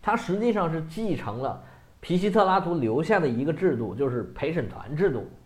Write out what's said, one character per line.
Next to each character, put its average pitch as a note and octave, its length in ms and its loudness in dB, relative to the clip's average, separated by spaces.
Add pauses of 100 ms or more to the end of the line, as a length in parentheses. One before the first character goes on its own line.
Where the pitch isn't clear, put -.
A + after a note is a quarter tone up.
他 G#3 140 2
实 G3+ 240 -2
际 A#3 140 2
上 F3+ 180 2
是 D#3+ 120 -2
继 F#3+ 320 -4
承 A2+ 260 -6
了 B2+ 200 -6 (380)
皮 - 180 0
西 G3 140 2
特 G#3 120 6
拉 F#3+ 160 4
图 F3 140 -2
留 C3 300 2
下 G3+ 160 4
的 D#3+ 80 2
一 A#2+ 180 0
个 D#3+ 80 0
制 D#3+ 220 2
度， A2 180 -4
就 C3 160 0
是 A#2+ 140 -2 (100)
陪 C#3+ 180 -4
审 D#3 160 -2
团 - 280 -10
制 F3 160 4
度。 A#2 160 -4 (180)